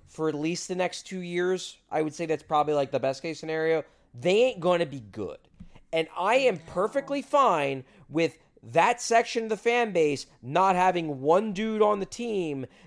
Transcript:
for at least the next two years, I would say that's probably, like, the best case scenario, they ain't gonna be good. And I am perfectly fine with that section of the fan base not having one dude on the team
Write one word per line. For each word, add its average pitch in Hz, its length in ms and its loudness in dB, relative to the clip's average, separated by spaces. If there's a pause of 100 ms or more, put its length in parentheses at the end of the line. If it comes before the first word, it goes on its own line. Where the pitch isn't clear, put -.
for 160 200 -4
at 151 60 -2
least 156 320 -4
the 185 80 -6
next 180 320 -4
two 185 140 -10
years, 180 560 -2 (140)
I 156 120 0
would 156 120 -4
say 170 120 -6
that's 156 160 -2
probably, 151 320 2
like, 143 160 0
the 139 80 -2
best 135 240 -2
case 160 160 -6
scenario, 160 460 0 (280)
they 180 340 2
ain't 233 140 -2
gonna 170 260 2
be 139 140 -12 (120)
good. 92 260 -8 (540)
And 160 240 0
I 190 200 2
am 247 220 2
perfectly 269 640 -4
fine 151 640 2 (240)
with 160 300 0 (240)
that 165 380 2
section 226 440 2
of 220 40 -8
the 214 80 -2
fan 233 360 0
base 151 340 2 (160)
not 180 340 2
having 175 440 2
one 185 320 4
dude 214 280 -2
on 208 180 4
the 190 80 -6
team 175 600 -4 (200)